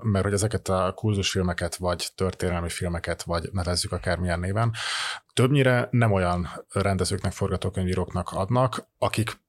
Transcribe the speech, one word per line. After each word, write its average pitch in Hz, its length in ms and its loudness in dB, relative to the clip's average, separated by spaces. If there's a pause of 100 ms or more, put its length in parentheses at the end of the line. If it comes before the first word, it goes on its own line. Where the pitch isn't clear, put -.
mert 95 220 4
hogy 104 80 2
ezeket 104 360 0
a 92 260 2
kurzusfilmeket, 92 800 0
vagy 87 400 -2
történelmi 87 540 -2
filmeket, 87 540 -4
vagy 85 280 -2
nevezzük 98 400 -2
akármilyen 87 480 -2
néven, 107 340 0 (600)
többnyire 127 580 4
nem 117 200 6
olyan 90 380 2 (200)
rendezőknek, 95 640 0
forgatókönyvíróknak 90 1000 -2
adnak, 120 560 0 (100)
akik 110 340 0 (160)